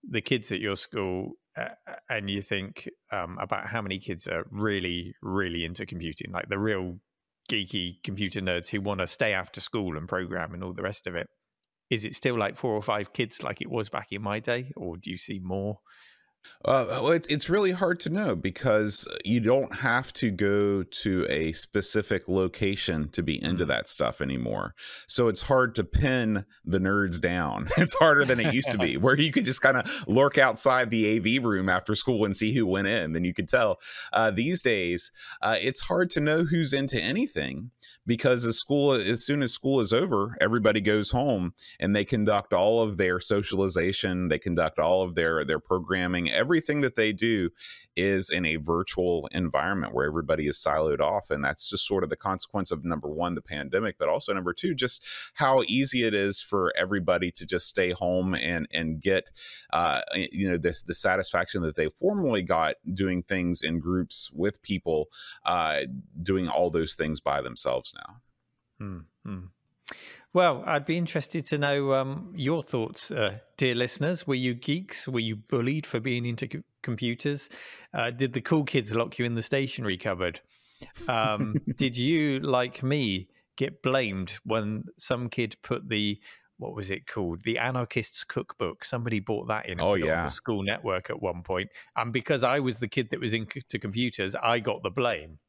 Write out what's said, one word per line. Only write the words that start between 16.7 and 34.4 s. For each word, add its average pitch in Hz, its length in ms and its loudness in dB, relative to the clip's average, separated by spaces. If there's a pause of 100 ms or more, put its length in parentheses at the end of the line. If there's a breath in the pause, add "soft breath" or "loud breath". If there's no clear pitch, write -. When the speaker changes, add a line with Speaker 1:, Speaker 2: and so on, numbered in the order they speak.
Speaker 2:
well, 131 240 0
it's, 165 160 2
it's 151 220 -2
really 190 220 4
hard 180 280 0
to - 100 -4
know 170 260 0
because 107 720 2 (180)
you 117 140 4
don't 120 360 4
have 127 380 0
to 113 180 0
go 101 520 4
to 90 460 0
a 80 220 0
specific 101 760 0
location 92 840 0
to - 120 -4
be 78 220 0
into 87 220 0
Speaker 1:
Mm. - 20 -6
Speaker 2:
that 62 220 -2
stuff 62 320 -2
anymore. 60 520 -4 (320 loud breath)
So 120 220 2
it's 107 140 2
hard 127 340 4
to 107 80 0
pin 117 640 2 (180 soft breath)
the 92 160 2
nerds 95 400 2
down. 82 540 0
<laughs> - 40 2
It's - 180 4
harder 147 280 8
than 127 160 4
it 113 140 2
used 135 180 0
to 107 60 -2
be, 80 200 0
Speaker 1:
<laughs> 76 80 0
Speaker 2:
where 131 140 6
you 156 120 4
could 247 140 2
just - 160 -2
kinda 131 220 6 (240 loud breath)
lurk 135 300 6
outside 127 520 4
the 110 180 4
A 110 120 4
V 113 200 2
room 101 280 2
after 92 260 2
school 107 300 2
and 98 120 2
see 110 180 2
who 120 120 4
went 95 220 2
in, 90 280 0
and 85 100 0
you 87 80 0
could 87 160 -4
tell. 113 300 4 (340 loud breath)
Uh, 110 180 4
these 127 300 0